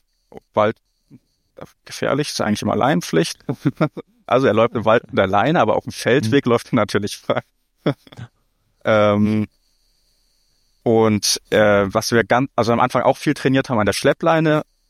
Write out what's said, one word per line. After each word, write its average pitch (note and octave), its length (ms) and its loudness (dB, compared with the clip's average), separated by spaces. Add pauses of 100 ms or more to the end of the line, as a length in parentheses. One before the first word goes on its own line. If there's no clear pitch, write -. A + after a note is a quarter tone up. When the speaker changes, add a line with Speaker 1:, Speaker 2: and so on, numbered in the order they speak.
(520)
Speaker 1:
Wald G#2+ 240 0 (1080)
gefährlich, C3 460 -4
ist - 100 -8
eigentlich G#2+ 220 -2
immer G#2 140 -2
Leinenpflicht. D#3+ 600 -2 (100)
<laughs> - 0 - (800)
Also C3 200 2
er G#2 80 2
läuft A2+ 200 2
im G#2+ 120 -4
Wald A2 220 2
mit F#2+ 100 -6
der G2 80 2
Leine, A2+ 340 0
aber G#2+ 160 2
auf - 80 -6
dem A2 80 -14
Feldweg A#2 540 0
Speaker 2:
Hm. B2 40 0
Speaker 1:
läuft - 220 -2
er C3+ 40 0
natürlich G#2 420 -2
frei. - 240 -4 (420)
<laughs> - 100 0 (920)
Ähm, G#2+ 600 2 (1400)
und, A2 580 2 (100)
äh, G2+ 380 4
was A2 240 -4
wir A2+ 120 2
ganz, B2 320 0
also A#2 160 0
am A#2 80 0
Anfang B2+ 220 0
auch C3 140 2
viel D3 180 -2
trainiert C3+ 360 -2
haben A#2+ 80 -2
an G#2 80 0
der G2 60 0
Schleppleine, D#3 720 0 (280)